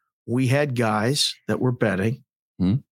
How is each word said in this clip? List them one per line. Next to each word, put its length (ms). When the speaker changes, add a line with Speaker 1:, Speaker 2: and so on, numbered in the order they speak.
Speaker 1:
we 200
had 300
guys 580
that 120
were 120
betting, 520
Speaker 2:
Hmm. 100
Speaker 1:
and 240